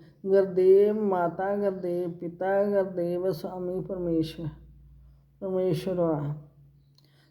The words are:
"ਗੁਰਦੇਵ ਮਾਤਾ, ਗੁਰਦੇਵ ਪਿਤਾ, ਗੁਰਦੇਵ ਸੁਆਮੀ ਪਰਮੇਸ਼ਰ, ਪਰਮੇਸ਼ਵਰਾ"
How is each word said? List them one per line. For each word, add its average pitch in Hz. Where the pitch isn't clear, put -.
"ਗੁਰਦੇਵ 190
ਮਾਤਾ, 190
ਗੁਰਦੇਵ 180
ਪਿਤਾ, 175
ਗੁਰਦੇਵ 185
ਸੁਆਮੀ 180
ਪਰਮੇਸ਼ਰ, 170
ਪਰਮੇਸ਼ਵਰਾ" 175